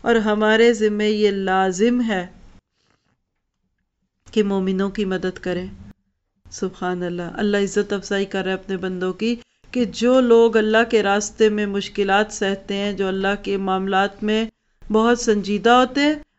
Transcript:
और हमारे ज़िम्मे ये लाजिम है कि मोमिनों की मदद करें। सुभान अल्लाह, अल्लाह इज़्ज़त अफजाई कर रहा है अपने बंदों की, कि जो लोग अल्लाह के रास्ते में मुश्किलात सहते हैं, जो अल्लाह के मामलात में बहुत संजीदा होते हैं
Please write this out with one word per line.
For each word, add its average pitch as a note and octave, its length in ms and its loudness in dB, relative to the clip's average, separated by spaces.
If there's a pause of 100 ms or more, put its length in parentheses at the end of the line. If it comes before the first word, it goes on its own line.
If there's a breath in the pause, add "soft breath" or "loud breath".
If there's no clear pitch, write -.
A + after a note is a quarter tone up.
और A#3 120 2
हमारे A3 580 4
ज़िम्मे G#3+ 340 0
ये G#3 220 2
लाजिम F#3+ 680 0
है G3 340 -4 (2000)
कि A3 80 2
मोमिनों G3 480 -2
की G3+ 140 -4
मदद F#3 340 -4
करें। F3+ 320 -6 (840)
सुभान F#3 500 -6
अल्लाह, F3 280 -6
अल्लाह G3+ 300 0
इज़्ज़त G3+ 320 -2
अफजाई G3 320 -4
कर F#3+ 200 -6
रहा F#3+ 100 -2
है F#3+ 60 -8
अपने F#3+ 160 -8
बंदों F#3 360 -6
की, A3 220 -2 (400)
कि B3 120 0
जो B3 340 2
लोग A#3 360 6
अल्लाह A3 280 4
के A3+ 180 0
रास्ते G#3 480 2
में G#3 160 -2
मुश्किलात G3+ 680 -2
सहते G3 420 -4
हैं, G3+ 220 -4
जो F#3+ 120 -2
अल्लाह F#3+ 260 -2
के G3 220 -6
मामलात F#3+ 680 -2
में A3 260 -2 (420)
बहुत A#3 320 2
संजीदा G#3 560 2
होते B3+ 220 2
हैं D4+ 240 0 (140)